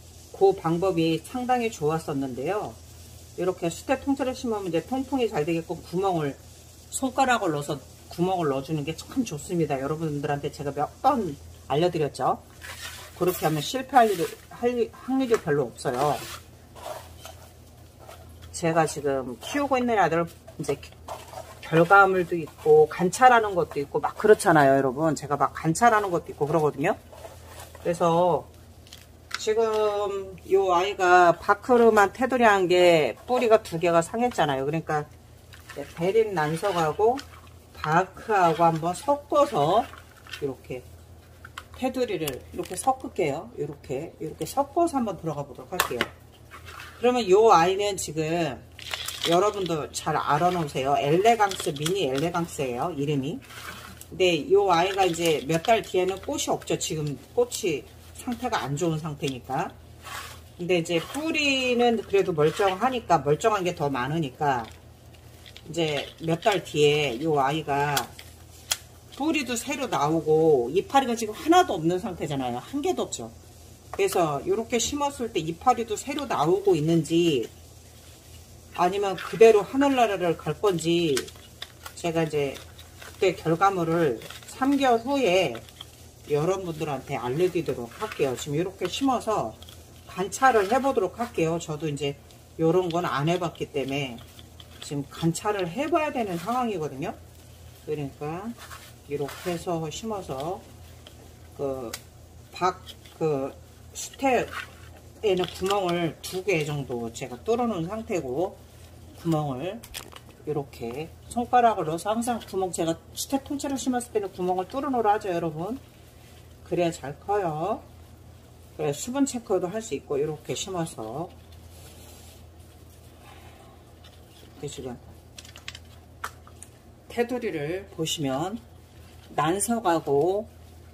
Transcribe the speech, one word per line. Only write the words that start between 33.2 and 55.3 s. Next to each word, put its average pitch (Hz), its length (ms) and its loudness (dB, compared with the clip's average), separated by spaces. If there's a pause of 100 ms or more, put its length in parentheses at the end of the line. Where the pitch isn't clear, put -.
뿌리가 233 360 4
두 170 160 -6
개가 170 220 4
상했잖아요. 165 640 0
그러니까 151 400 -4 (680)
이제 139 140 -10 (100)
대립난석하고 185 1200 2 (560)
바크하고 175 920 2
한번 165 300 2
섞어서 269 880 2 (580)
이렇게 131 420 -8 (960)
테두리를 233 500 -2 (260)
이렇게 - 220 -8
섞을게요. 214 840 -2
이렇게, 143 600 -8
이렇게 156 260 -8
섞어서 285 520 0
한번 208 200 -4
들어가 147 260 -6
보도록 - 280 -14
할게요. 135 280 -2 (1000)
그러면 240 300 2
요 214 220 8
아이는 190 460 4
지금 156 640 -2 (680)
여러분도 175 600 0
잘 - 240 -4
알아놓으세요. 147 840 0
엘레강스, 190 800 2
미니 160 300 -2
엘레강스예요, 151 920 -2
이름이. 143 440 -2 (720)
근데 165 420 0
요 196 200 4
아이가 190 340 2
이제 165 420 0